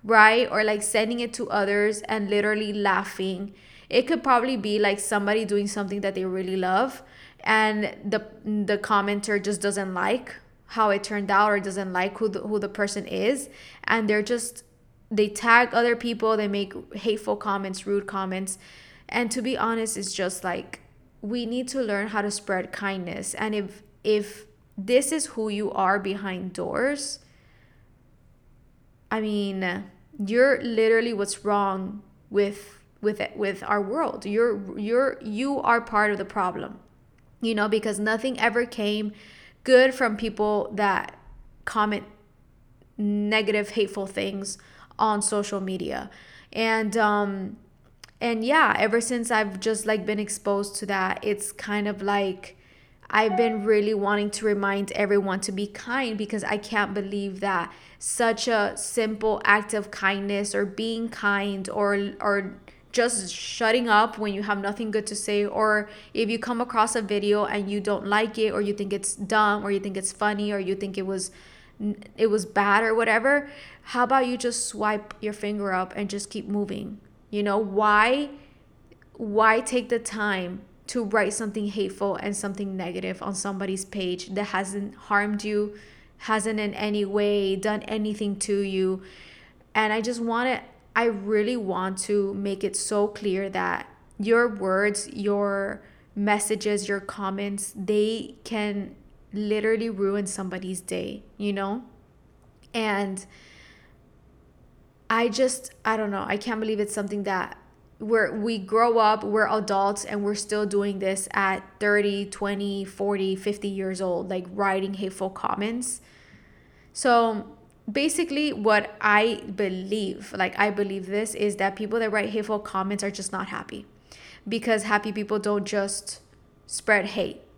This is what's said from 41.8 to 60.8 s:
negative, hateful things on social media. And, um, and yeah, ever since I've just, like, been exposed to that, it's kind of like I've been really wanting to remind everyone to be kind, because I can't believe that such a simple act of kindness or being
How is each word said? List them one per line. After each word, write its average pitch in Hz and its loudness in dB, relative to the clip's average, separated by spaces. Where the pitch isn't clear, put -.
negative, 208 0
hateful 196 -2
things 196 -6
on 214 2
social 202 -2
media. 185 -6
And, 220 0
um, 208 0
and 226 0
yeah, 277 4
ever 220 4
since 233 -2
I've 208 0
just, 214 0
like, 214 0
been 208 -2
exposed 202 -2
to 208 -6
that, 190 0
it's 208 -2
kind 208 -2
of 196 -4
like 196 -2
I've 214 2
been 220 2
really 214 4
wanting 208 2
to 214 -6
remind 202 0
everyone 196 2
to 196 -4
be 202 -4
kind, 240 -4
because 208 -4
I 208 -2
can't 208 -2
believe 196 -4
that 185 -2
such 226 0
a 208 2
simple 220 0
act 208 4
of 202 -2
kindness 202 0
or 202 2
being 226 -4